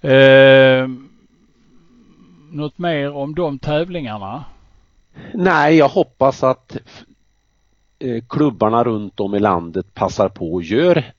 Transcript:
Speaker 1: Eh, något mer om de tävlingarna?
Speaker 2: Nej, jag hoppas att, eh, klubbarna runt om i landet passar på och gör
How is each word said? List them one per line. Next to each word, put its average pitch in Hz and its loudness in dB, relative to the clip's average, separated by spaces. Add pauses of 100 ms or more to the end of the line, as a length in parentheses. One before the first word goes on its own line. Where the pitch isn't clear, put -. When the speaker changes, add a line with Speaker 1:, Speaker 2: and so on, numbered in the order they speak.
Speaker 1:
Eh, 135 6 (1600)
något 147 -10
mer 151 -4
om 143 -8
de 147 -6
tävlingarna? 147 -8 (880)
Speaker 2:
Nej, 165 2
jag 147 4
hoppas - -2
att, - -4 (1200)
eh, 117 -8
klubbarna 117 0
runt 107 -6
om 101 -4
i 101 0
landet 90 -2
passar 98 -2
på 85 -10
och 90 -6
gör 147 0 (160)